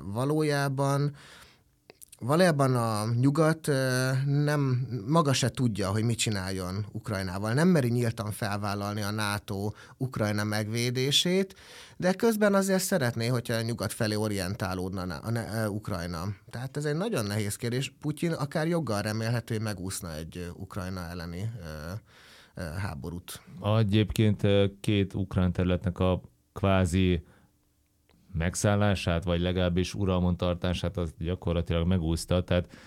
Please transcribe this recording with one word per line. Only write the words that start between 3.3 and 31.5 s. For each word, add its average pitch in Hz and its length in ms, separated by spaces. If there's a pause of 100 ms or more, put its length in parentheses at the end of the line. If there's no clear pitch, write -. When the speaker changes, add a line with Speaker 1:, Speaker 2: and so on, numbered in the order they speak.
Speaker 1:
ö, 131 420 (160)
nem, 143 600 (200)
maga 147 260
se 123 180
tudja, 101 400
hogy 107 140
mit 117 140
csináljon 95 760
Ukrajnával. 98 600
Nem 156 160
meri 147 220
nyíltan 117 400
felvállalni 101 720
a 101 80
nato 104 600 (260)
Ukrajna 107 480
megvédését, 127 1120 (420)
de 180 180
közben 214 400
azért 190 280
szeretné, 123 440
hogyha 120 280
a 113 80
nyugat 113 300
felé 107 220
orientálódna 95 880
na-, 87 180
a - 80
ne-, 113 320
ö, 110 40
Ukrajna. 87 580 (260)
Tehát 127 260
ez 147 80
egy 147 120
nagyon 180 280
nehéz 101 320
kérdés. 123 440
Putyin 151 320
akár 156 340
joggal 135 360
remélhető, 113 520
hogy 107 100
megúszna 92 500
egy, 80 220
ö, 87 180
Ukrajna 92 460 (100)
elleni, 90 400 (100)
ö, 78 320 (640)
ö, - 80
háborút. 85 800 (360)
Speaker 2:
Egyébként, 107 680
ö, 101 200 (160)
két 98 340
ukrán 92 380
területnek 90 460
a 92 220 (320)
kvázi 92 720 (1120)
megszállását, 92 840
vagy 85 160
legalábbis 90 540
uralmon 90 420
tartását, 87 600
az 82 220
gyakorlatilag 85 680